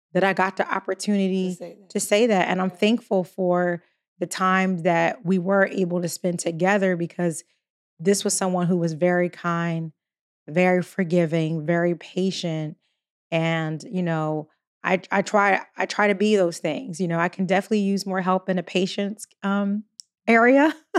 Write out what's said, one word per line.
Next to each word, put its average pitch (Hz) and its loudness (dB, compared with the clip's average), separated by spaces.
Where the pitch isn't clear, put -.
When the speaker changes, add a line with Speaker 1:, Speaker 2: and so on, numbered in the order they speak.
Speaker 1:
that 180 2
I 190 2
got 190 -2
the - -2
opportunity 190 -2
Speaker 2:
To 180 -8
say 170 -16
that. - -20
Speaker 1:
to 208 -4
say 214 2
that. 185 2
And 185 0
I'm 185 -2
Speaker 2:
Yeah. - -14
Speaker 1:
thankful 214 0
for 175 -2
the 180 -4
time 185 0
that 170 2
we 190 2
were 190 2
able 180 -2
to 175 -4
spend 175 -4
together, 185 0
because 170 -4
this 196 0
was 202 -2
someone 180 0
who 180 2
was 165 -2
very 175 2
kind, 170 -4
very 180 2
forgiving, 165 -2
very 170 2
patient. 165 -6
And, 160 -2
you 185 -6
know, 156 -2
I, 185 -2
I 196 0
try, 202 2
I 185 -4
try 208 0
to 202 2
be 208 2
those 170 2
things. 160 -6
You 180 -2
know, 165 -2
I 175 2
can 190 -4
definitely 196 0
use 196 -2
more 190 -4
help 185 0
in 185 0
the 175 -4
patience, 196 -4
um, 202 -2
area, 254 6